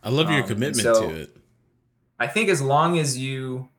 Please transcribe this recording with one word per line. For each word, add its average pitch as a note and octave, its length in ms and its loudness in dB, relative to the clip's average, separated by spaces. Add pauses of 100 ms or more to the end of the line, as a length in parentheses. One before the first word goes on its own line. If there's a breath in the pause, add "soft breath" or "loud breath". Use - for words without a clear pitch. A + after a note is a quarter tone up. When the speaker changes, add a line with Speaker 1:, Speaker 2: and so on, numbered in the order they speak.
Speaker 1:
I G#2+ 80 -6
love D3+ 160 2
your D#3+ 100 0
Speaker 2:
Um, C#3 40 2
and - 80 -6
Speaker 1:
commitment A#2 340 -2
Speaker 2:
so A2+ 260 4
Speaker 1:
to D#2+ 60 -6
it. D#2+ 220 -14 (840)
Speaker 2:
I A#2+ 80 -2
think G#3+ 200 0
as D#3 140 2
long D#3 360 2
as C3+ 200 -2
you C3 500 -6 (100)